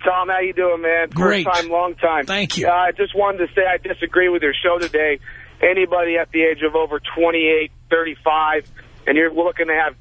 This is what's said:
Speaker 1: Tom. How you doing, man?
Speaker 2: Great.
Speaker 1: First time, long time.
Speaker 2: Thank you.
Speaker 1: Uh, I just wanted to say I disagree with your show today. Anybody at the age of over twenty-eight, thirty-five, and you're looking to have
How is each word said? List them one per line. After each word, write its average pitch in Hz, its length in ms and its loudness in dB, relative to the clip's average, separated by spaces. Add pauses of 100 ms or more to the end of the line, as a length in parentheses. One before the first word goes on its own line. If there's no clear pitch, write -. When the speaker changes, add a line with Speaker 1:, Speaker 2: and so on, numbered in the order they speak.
Speaker 1:
Tom. 185 240 0
How 185 120 0
you 185 120 -2
doing, 175 300 0
man? 165 280 0
Speaker 2:
Great. 180 360 0
Speaker 1:
First 180 160 0
time, 165 80 -6
long 175 240 0
time. 160 320 0
Speaker 2:
Thank 190 320 -4
you. 127 100 0
Speaker 1:
Uh, 175 40 4
I 180 200 2
just 196 240 -4
wanted 196 300 0
to - 80 -12
say 202 120 2
I 180 120 0
disagree 180 500 0
with 175 140 0
your 143 120 0
show 175 240 0
today. 151 420 -2 (420)
Anybody 175 560 2
at 165 140 -4
the 160 100 0
age 156 200 0
of 156 120 -2
over 151 260 0 (160)
twenty-eight, 160 540 2 (180)
thirty-five, 156 840 0 (360)
and 139 100 2
you're 160 160 2
looking 170 360 -2
to 160 60 0
have 156 260 -2